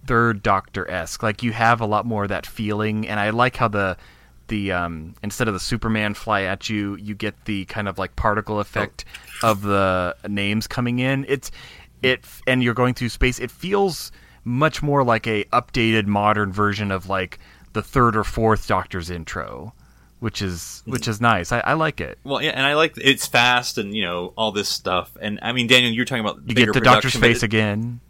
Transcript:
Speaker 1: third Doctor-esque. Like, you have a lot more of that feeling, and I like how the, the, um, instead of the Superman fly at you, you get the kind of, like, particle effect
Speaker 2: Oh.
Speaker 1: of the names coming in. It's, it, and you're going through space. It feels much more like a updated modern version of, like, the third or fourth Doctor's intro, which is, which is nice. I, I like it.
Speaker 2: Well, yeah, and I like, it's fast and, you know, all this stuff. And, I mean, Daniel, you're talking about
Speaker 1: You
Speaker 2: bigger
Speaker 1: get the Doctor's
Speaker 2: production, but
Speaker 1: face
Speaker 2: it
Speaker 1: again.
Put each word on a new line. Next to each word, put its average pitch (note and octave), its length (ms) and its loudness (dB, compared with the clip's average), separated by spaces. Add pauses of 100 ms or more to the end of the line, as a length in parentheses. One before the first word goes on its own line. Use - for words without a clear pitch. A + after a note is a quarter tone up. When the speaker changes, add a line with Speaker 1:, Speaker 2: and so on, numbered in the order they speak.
Speaker 1:
third A#2 340 2
Doctor-esque. F#2 800 -2
Like, G#2+ 220 -2
you A#2+ 80 0
have A#2 300 4
a A2+ 40 -2
lot G#2 200 0
more A2 180 -2
of G2+ 60 -2
that F#2 160 -4
feeling, G#2+ 640 -2
and G#2 100 -2
I G#2 120 0
like B2 260 2
how A#2+ 100 2
the, G2 300 0 (500)
the, G2+ 240 -2
um, E2+ 500 -4
instead A2 280 -2
of G2+ 40 -2
the F#2 60 -4
Superman A2 540 -2
fly G2+ 300 -2
at F#2+ 260 -4
you, G2+ 260 -2
you G#2 200 -10
get G#2 300 -6
the G2 200 -4
kind G2+ 240 -6
of, F#2 80 -8
like, F#2+ 180 -6
particle G#2+ 460 0
effect - 420 -6 (400)
Speaker 2:
Oh. A2+ 80 4
Speaker 1:
of G2+ 100 0
the F#2+ 540 2 (100)
names G#2 420 -2
coming A#2+ 320 -2
in. C3+ 280 0
It's, C3+ 240 -4 (500)
it, B2+ 220 0 (240)
and B2+ 160 2
you're A#2+ 100 2
going B2 200 2
through A#2+ 160 -4
space. B2+ 300 0
It B2 120 -6
feels F#3+ 600 -2 (340)
much C#3 360 0
more C#3+ 220 2
like A2+ 240 2
a G#2+ 240 0
updated A2+ 560 2
modern G#2 440 2
version G2+ 400 0
of, F#2 180 -4
like, F#2+ 300 -4 (340)
the G#2+ 100 -2
third A#2+ 320 4
or G#2+ 80 2
fourth A2 440 2
Doctor's F#2 440 -2
intro, D#2+ 640 -10 (480)
which G#2+ 200 -4
is, F2+ 440 -6
which A#2 220 -4
is A2 140 -4
nice. G#2+ 300 2
I, A#2+ 80 0
I - 140 -2
like D#3 280 -2
it. B1+ 220 -10
Speaker 2:
Well, C3 180 -4
yeah, D3+ 100 -2
and C3 140 -2
I C#3+ 80 2
like, D#3 260 2
it's C3+ 280 2
fast B2 500 2
and, G2+ 180 -6
you G#2+ 80 -2
know, F2 340 -4
all A2 140 0
this G2 180 -2
stuff. - 520 -2
And, G#2 220 -6
I A2+ 80 -4
mean, B2 160 0
Daniel, B2 240 6
you're A#2 140 -2
talking A2+ 200 -4
about G2+ 120 -4 (100)
Speaker 1:
You A#2 80 -2
Speaker 2:
bigger A#2 160 4
Speaker 1:
get B2+ 80 4
the A2+ 60 2
Doctor's B2 280 6
Speaker 2:
production, A#2+ 80 0
but C3 60 6
Speaker 1:
face A#2+ 160 4
Speaker 2:
it - 0 -
Speaker 1:
again. A2 560 0 (100)